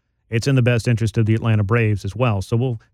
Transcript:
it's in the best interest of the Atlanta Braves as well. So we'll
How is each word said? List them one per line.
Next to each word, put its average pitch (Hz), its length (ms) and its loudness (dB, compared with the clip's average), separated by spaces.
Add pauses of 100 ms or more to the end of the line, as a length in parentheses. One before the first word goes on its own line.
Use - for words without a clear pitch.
(300)
it's 113 160 -2
in 139 80 2
the 127 80 4
best 120 260 0
interest 117 300 0
of 113 80 2
the 110 80 2
Atlanta 110 280 0
Braves 107 420 0
as - 120 -8
well. 110 240 -2
So 104 160 -4
we'll 120 240 -2 (140)